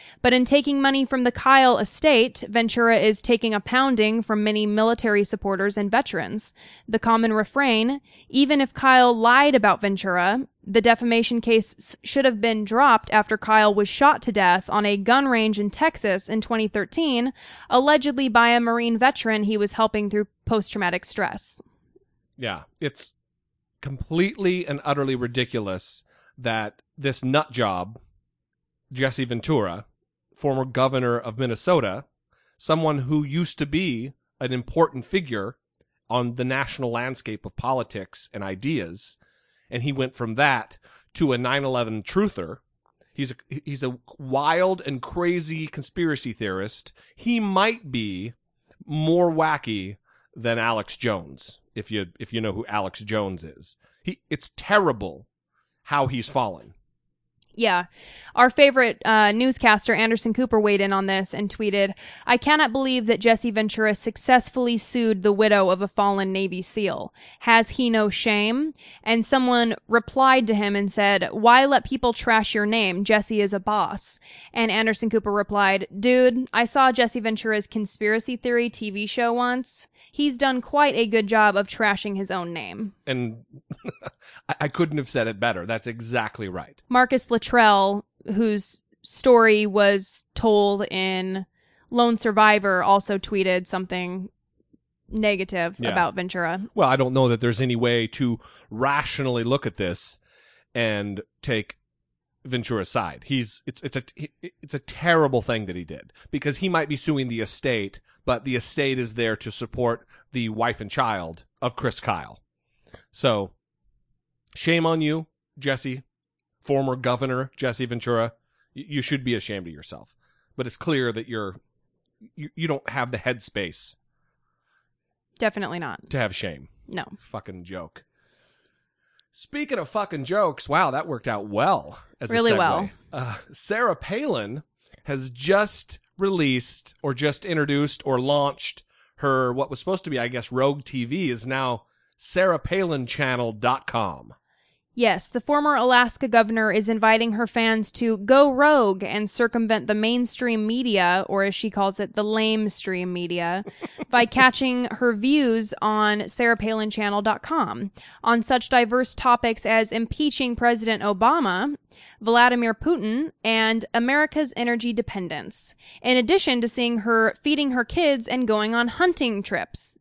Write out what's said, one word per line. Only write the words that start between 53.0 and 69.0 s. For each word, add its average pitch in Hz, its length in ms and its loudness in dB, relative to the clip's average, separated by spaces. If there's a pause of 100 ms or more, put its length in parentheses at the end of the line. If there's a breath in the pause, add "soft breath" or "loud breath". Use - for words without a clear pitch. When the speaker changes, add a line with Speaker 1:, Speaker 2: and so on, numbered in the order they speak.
Speaker 2:
Jones 101 420 -4
is. - 320 -20 (280)
He, - 260 -8
it's - 260 -8
terrible 113 720 0 (560)
how 143 220 0
he's 127 240 -4
fallen. 95 460 -4 (800)
Speaker 1:
Yeah. 185 300 0 (500 loud breath)
Our 247 140 8
favorite, 262 540 4
uh, 214 300 6
newscaster, 233 600 4
Anderson 226 400 2
Cooper, 226 280 0
weighed 208 180 4
in 196 140 0
on 196 140 0
this 190 260 -2
and 202 200 -4
tweeted, 202 380 0 (340 loud breath)
"I 247 120 6
cannot 294 340 2
believe 262 360 0
that 233 120 2
Jesse 226 320 4
Ventura 214 440 0
successfully 240 840 0
sued 220 460 0
the 208 100 6
widow 202 360 4
of 185 120 0
a 202 80 -2
fallen 196 420 0
Navy 190 300 -4
seal. - 520 -6 (260 loud breath)
Has 226 320 4
he 247 180 0
no 220 200 2
shame?" 226 640 -2 (280 loud breath)